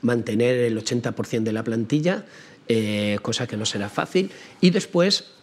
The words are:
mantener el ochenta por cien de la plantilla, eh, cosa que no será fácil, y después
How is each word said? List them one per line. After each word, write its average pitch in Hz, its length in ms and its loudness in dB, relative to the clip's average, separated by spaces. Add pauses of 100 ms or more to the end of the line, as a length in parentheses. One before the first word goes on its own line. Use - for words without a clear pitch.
mantener 120 640 2
el 110 140 0
ochenta 117 340 -2
por 107 140 -4
cien 110 180 -2
de 107 80 0
la 110 100 -2
plantilla, 147 640 0 (440)
eh, 104 520 0
cosa 120 260 -4
que 107 120 -6
no 110 80 -4
será 101 240 -4
fácil, - 400 -2 (320)
y 180 80 8
después 185 540 2 (180)